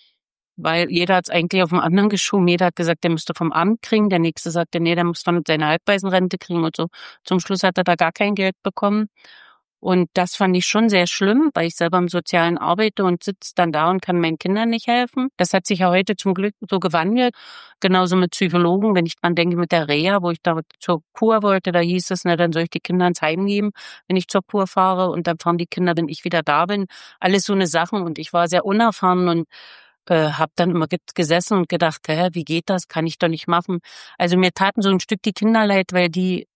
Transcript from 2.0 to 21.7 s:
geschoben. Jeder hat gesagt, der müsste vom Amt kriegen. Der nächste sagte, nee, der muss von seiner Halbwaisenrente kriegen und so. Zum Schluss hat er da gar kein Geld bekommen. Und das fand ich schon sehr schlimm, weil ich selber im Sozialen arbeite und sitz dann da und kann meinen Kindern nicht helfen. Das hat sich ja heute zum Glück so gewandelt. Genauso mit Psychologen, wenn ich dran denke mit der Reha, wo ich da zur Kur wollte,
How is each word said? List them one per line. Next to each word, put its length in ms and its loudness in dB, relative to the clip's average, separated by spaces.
geschoben. 380 0
Jeder 200 2
hat 80 -2
gesagt, 280 -2
der 80 0
müsste 240 -4
vom 160 -4
Amt 300 0
kriegen. 280 0
Der 100 2
nächste 320 -2
sagte, 280 -4
nee, 140 0
der 100 0
muss 200 -4
von 240 0
seiner 200 0
Halbwaisenrente 680 0
kriegen 260 -2
und 120 -2
so. 120 -2
Zum 160 0
Schluss 240 -2
hat 160 0
er 40 0
da 120 2
gar 160 2
kein 240 -2
Geld 260 -2
bekommen. 480 -2
Und 300 2
das 240 -2
fand 180 4
ich 100 0
schon 220 2
sehr 200 2
schlimm, 460 2
weil 140 0
ich 80 -8
selber 220 0
im 100 2
Sozialen 500 0
arbeite 460 -2
und 180 0
sitz 320 -10
dann 200 0
da 160 2
und 120 0
kann 160 -2
meinen 200 0
Kindern 320 -2
nicht 180 -4
helfen. 480 0
Das 180 0
hat 140 0
sich 120 -2
ja 100 4
heute 260 2
zum 180 -2
Glück 220 -4
so 100 -2
gewandelt. 560 0
Genauso 340 2
mit 160 2
Psychologen, 640 2
wenn 100 2
ich 120 -8
dran 180 -2
denke 220 0
mit 160 0
der 160 0
Reha, 320 2
wo 100 -2
ich 100 -8
da 200 0
zur 220 -2
Kur 320 2
wollte, 300 0